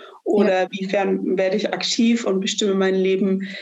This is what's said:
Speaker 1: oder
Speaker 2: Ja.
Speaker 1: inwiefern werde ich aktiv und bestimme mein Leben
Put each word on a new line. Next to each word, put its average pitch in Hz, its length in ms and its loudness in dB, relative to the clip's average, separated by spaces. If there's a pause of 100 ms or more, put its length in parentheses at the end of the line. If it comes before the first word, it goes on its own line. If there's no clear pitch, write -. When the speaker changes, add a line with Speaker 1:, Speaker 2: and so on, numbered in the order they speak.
(240)
Speaker 1:
oder 202 380 2
Speaker 2:
Ja. - 20 -
Speaker 1:
inwiefern 190 760 -2
werde 190 180 0
ich 208 160 -4
aktiv 233 540 2
und 190 140 0
bestimme 196 340 0
mein 190 200 2
Leben 190 540 2 (140)